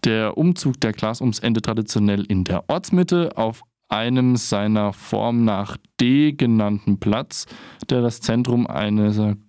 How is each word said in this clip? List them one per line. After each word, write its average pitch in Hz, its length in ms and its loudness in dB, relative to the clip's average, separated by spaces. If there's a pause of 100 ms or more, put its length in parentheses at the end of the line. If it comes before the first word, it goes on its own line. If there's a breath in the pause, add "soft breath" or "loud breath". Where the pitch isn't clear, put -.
Der 110 320 0
Umzug 160 440 0
der 110 120 0
Glasohms 113 460 -2
endet 110 260 0
traditionell 104 600 0
in 92 200 0
der 90 240 -4
Ortsmitte 175 720 0
auf 113 240 -2 (260)
einem 123 480 2
seiner 107 560 0
Form 117 520 -2
nach 101 340 -2 (200)
D 143 340 4
genannten 104 680 2
Platz, - 460 -2 (420 loud breath)
der 123 140 2
das 117 180 -2
Zentrum 123 460 0
einer 104 680 0 (120)